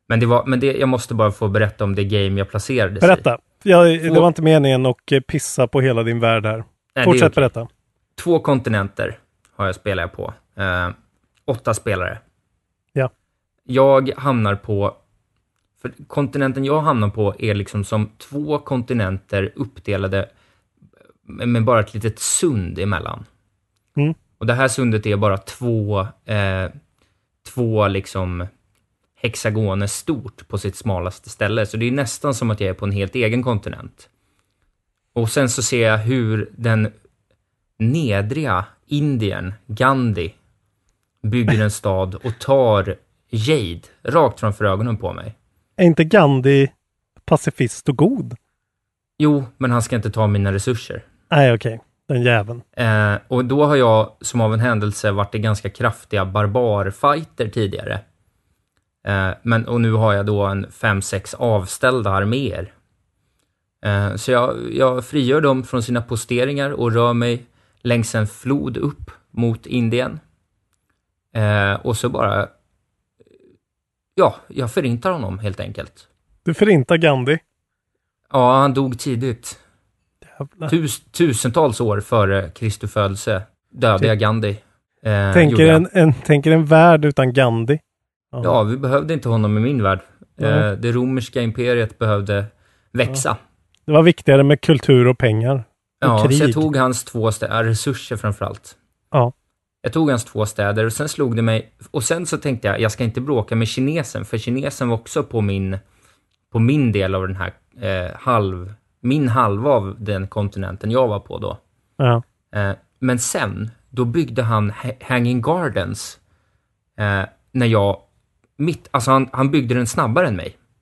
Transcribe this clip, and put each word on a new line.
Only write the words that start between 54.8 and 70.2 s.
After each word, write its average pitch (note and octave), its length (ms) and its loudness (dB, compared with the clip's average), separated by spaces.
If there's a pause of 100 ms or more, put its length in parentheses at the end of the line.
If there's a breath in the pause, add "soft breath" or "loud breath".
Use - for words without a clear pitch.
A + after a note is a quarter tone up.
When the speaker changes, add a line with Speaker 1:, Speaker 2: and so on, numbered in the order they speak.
Speaker 1:
varit G2+ 220 -4
i A2+ 40 -4
ganska G#2 320 -2
kraftiga G#2+ 540 -4
barbarfighter G#2 1200 -2
tidigare. G#2 520 -4 (1040)
Eh, G2 240 0 (120)
men, A#2 260 0
och A#2+ 120 -2
nu A2+ 120 2
har A2 200 2
jag G2+ 140 0
då G#2 200 0
en G2 260 -4
fem, G2 300 -2
sex - 320 -8
avställda A2+ 760 0
arméer. G2+ 640 -2 (1120)
Eh, G2+ 300 0
så G#2+ 160 -6
jag, A#2+ 260 2 (160)
jag B2+ 340 0
frigör C#3+ 340 2
dem C3 240 2
från B2 180 -4
sina A#2+ 200 -2
posteringar C3+ 680 -4
och A#2+ 220 -2
rör A#2+ 200 2
mig A#2+ 340 -2 (360)
längs A#2+ 320 0
en A2 120 0
flod C3+ 500 -4
upp - 340 -6 (200)
mot A#2 360 -2
Indien. B2 540 -2 (1120)